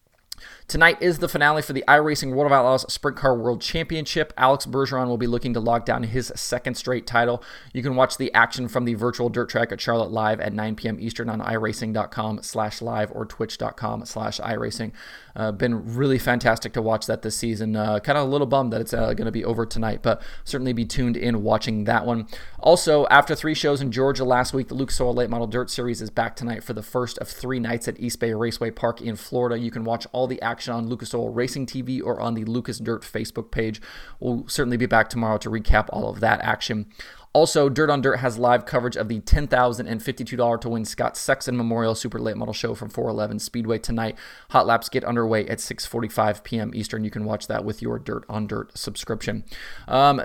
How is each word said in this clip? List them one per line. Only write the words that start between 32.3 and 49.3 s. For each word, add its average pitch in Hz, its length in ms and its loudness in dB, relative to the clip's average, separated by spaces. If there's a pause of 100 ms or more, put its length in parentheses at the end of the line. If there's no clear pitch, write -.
the 110 120 -4
Lucas 113 340 -4
Dirt 113 220 -4
Facebook - 500 -8
page. 110 300 -2 (380)
We'll 120 280 -2
certainly 123 300 0
be 123 80 2
back 113 240 4
tomorrow 110 300 0
to 117 100 -6
recap 107 400 4
all 107 200 -4
of 104 100 -8
that 110 220 4
action. 110 460 -2 (460)
Also, 147 360 6
Dirt 143 200 4
on 143 120 2
Dirt 127 160 4
has 120 200 0
live 120 280 4
coverage 123 320 -2
of 113 100 -2
the 110 140 -4
ten 147 260 6
thousand 123 400 2
and 110 160 -4
fifty-two 127 320 -6
dollar 117 220 4
to 117 100 -6
win 113 160 -2
Scott - 320 -2
Sexton 135 400 0
Memorial 113 400 2
Super 113 240 -6
Late 113 160 -2
Model 113 180 -4
Show 113 220 -4
from 113 140 -10
four 120 180 -4
eleven 107 320 -2
Speedway 113 380 -2
tonight. 113 400 -2 (320)
Hot 104 180 6
laps 117 220 4
get 120 160 -2
underway 113 420 2
at 113 140 -4
six - 240 -10
forty-five 110 580 0
P 113 160 -4
M 110 160 -4
Eastern. 107 300 -4
You 104 40 -4
can 107 140 -6
watch 107 240 -4
that 107 160 -2
with 107 180 -6
your 117 180 -4
Dirt 117 280 -8
on 107 200 -4
Dirt 110 300 -8
subscription. - 680 -6 (420)